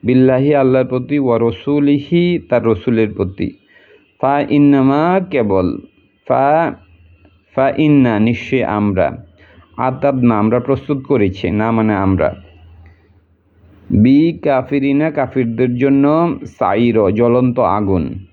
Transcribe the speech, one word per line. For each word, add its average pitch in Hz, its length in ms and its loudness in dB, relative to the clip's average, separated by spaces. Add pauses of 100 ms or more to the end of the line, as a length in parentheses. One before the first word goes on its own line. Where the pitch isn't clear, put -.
বিল্লাহি, 131 520 2
আল্লাহর 131 300 2
প্রতি, 127 340 -4
ওয়া 123 220 0
রসুলিহি, 143 960 0 (100)
তার 117 140 0
রসুলের 110 500 0
প্রতি। 95 380 -6 (720)
ফা 143 280 0
ইন্নামা, 143 720 2 (120)
কেবল। 95 460 -2 (500)
ফা, 139 480 0 (800)
ফা 135 220 0
ইন্না, 139 420 2
নিশ্চয় 117 440 -2
আমরা। 95 540 -2 (600)
আতাদ 131 380 -2
না, 120 240 2
আমরা 110 200 0
প্রস্তুত 135 380 -4 (100)
করেছি, 104 440 -2
না 107 200 -2
মানে 110 240 0
আমরা। 95 400 0 (1600)
বি 143 520 4
কাফিরিনা, 139 680 0
কাফিরদের 127 680 -2
জন্য, 139 580 2 (100)
সাইর, 107 680 0
জ্বলন্ত 120 480 0
আগুন। 98 560 -2 (180)